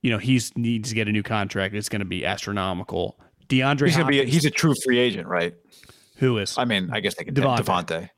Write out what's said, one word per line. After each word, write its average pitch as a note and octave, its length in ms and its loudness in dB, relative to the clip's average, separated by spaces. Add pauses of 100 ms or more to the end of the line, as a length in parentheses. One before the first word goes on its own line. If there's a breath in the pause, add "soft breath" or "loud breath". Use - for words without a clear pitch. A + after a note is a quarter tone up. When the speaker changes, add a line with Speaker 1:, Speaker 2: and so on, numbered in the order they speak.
Speaker 1:
you B2+ 80 2
know, A2 80 2
he's A#2+ 380 2
needs A#2 340 0
to A2 40 -6
get A2 140 0
a G#2+ 40 0
new G#2 100 2
contract. G2 520 -2
It's G#2 140 -6
gonna G2+ 160 -4
be F2+ 220 -6
astronomical. F#2 920 -4 (300 soft breath)
DeAndre C3+ 380 2
Speaker 2:
He's D#3+ 100 4
gonna D#3 120 2
be C#3 100 4
a, C#3 40 4
Speaker 1:
Hopkins B2+ 120 0
Speaker 2:
he's D#3 120 4
a C#3+ 40 4
true D3+ 240 2 (100)
free B2 140 4
agent, G2 300 0
right? F2 260 -2 (600 soft breath)
Speaker 1:
Who B2 220 2
is? G2 200 -4
Speaker 2:
I B2+ 80 0
mean, F#2+ 260 0
I A2 80 -2
guess F#2+ 160 -2
they E2+ 80 -10
could - 100 -8
Speaker 1:
Davante. C3 300 2
Speaker 2:
Davante. F2 540 -2